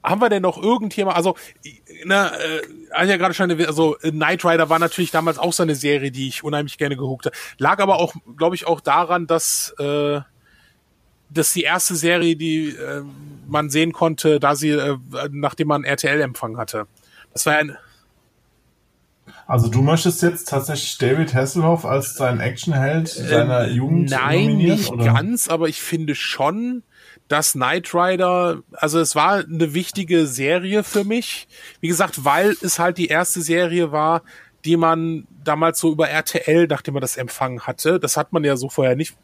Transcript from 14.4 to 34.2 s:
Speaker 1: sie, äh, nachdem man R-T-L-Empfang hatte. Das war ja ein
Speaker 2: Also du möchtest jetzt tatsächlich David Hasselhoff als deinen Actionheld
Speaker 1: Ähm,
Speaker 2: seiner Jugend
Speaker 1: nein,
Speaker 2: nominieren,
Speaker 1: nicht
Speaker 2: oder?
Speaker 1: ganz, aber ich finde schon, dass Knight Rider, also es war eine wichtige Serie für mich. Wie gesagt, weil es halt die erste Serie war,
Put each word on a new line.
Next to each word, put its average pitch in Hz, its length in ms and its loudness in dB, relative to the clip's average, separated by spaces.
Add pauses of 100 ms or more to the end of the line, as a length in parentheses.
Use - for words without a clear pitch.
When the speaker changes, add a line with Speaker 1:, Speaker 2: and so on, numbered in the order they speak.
Speaker 1:
sie, 147 140 -2
äh, 143 280 0 (340)
nachdem 147 380 -4
man 143 140 0
R-T-L-Empfang 139 760 -2
hatte. 110 280 -6 (480)
Das - 140 -2
war 151 60 2
ja 151 60 2
ein 151 180 -4 (1700)
Speaker 2:
Also 117 220 2
du 117 120 2
möchtest 165 400 2
jetzt 170 280 0
tatsächlich - 500 -4
David 139 340 2
Hasselhoff 160 520 2
als 135 300 -2
deinen 123 240 0
Actionheld 151 760 -2
Speaker 1:
Ähm, - 100 -8
Speaker 2:
seiner 123 400 2
Jugend 139 420 2
Speaker 1:
nein, 139 360 2
Speaker 2:
nominieren, 196 320 4
Speaker 1:
nicht - 140 -2
Speaker 2:
oder? 117 140 0
Speaker 1:
ganz, 151 440 2
aber 165 180 2
ich 156 140 -4
finde 156 340 -2
schon, 220 680 -2 (440)
dass 151 260 0
Knight 143 400 0
Rider, 180 680 2 (100)
also 156 280 0
es 160 160 0
war 170 220 4
eine 160 360 -2
wichtige 175 540 0
Serie 175 560 -2
für 202 200 -2
mich. 226 440 -4 (320)
Wie 160 80 -6
gesagt, 170 360 -2
weil 170 380 4
es - 180 -2
halt 175 180 0
die 170 100 0
erste 175 340 0
Serie 170 500 0
war, 156 300 0 (420)